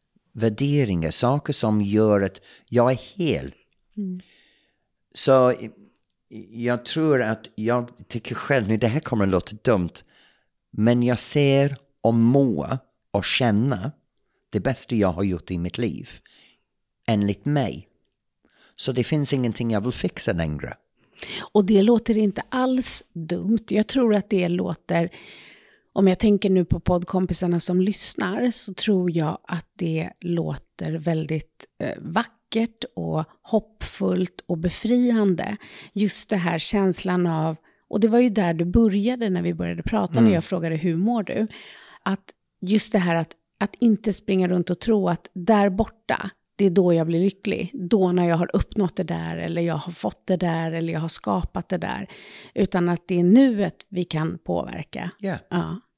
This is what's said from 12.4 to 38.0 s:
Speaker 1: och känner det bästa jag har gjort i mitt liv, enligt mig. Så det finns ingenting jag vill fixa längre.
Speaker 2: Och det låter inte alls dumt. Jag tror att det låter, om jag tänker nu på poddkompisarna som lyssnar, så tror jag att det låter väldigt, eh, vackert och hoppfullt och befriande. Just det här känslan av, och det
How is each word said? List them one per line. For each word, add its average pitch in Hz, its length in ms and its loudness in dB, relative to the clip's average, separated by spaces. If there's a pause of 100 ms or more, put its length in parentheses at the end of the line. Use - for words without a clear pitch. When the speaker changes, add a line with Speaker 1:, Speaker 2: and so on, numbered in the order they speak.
Speaker 1:
och 101 140 0
känner 120 680 0 (580)
det 104 100 -2
bästa 127 360 -4
jag 98 160 4
har 85 120 -2
gjort 92 280 -4
i 92 60 -4
mitt 87 200 -6
liv, 110 320 -6 (1000)
enligt 101 380 0
mig. 127 420 -2 (880)
Så - 160 -4
det 120 120 0
finns 147 300 0
ingenting 120 380 -2
jag 104 100 2
vill 123 100 -2
fixa - 420 -4
längre. 76 440 -4 (720)
Speaker 2:
Och 208 140 4
det 202 180 6
låter 226 340 4
inte 214 320 0
alls 254 540 0 (100)
dumt. 175 560 -2
Jag 214 180 0
tror 233 280 2
att 196 140 -2
det 180 200 2
låter, 170 600 -2 (840)
om 190 140 4
jag 185 120 2
tänker 202 300 2
nu 185 160 4
på - 140 0
poddkompisarna 175 800 0
som 180 220 0
lyssnar, 208 680 -2
så - 220 -10
tror 180 380 0
jag 160 320 0
att 170 220 -8 (120)
det 160 320 -4 (120)
låter 165 760 -6
väldigt, 156 680 -4 (140)
eh, - 220 -6
vackert - 840 -4 (120)
och 160 280 -4 (180)
hoppfullt - 1040 -4
och 175 100 -2
befriande. 214 1000 0 (360)
Just - 360 -2
det 208 80 0
här 170 220 0
känslan 180 680 0
av, 160 280 0 (320)
och - 120 -2
det 220 80 4